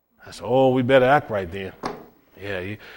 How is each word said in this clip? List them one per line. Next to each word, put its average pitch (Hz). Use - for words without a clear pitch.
I 98
said, -
"Oh, 131
we 131
better 127
act 143
right 98
then." 95
Yeah, 98
you, 98